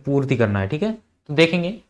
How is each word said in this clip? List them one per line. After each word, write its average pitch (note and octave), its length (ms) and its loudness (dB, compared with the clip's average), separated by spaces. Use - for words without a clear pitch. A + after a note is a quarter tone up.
पूर्ति C#3 320 0
करना G#2 240 2
है, G2 80 -2
ठीक D3+ 140 -4
है। A3 100 -2
तो D3+ 60 -6
देखेंगे E3+ 400 2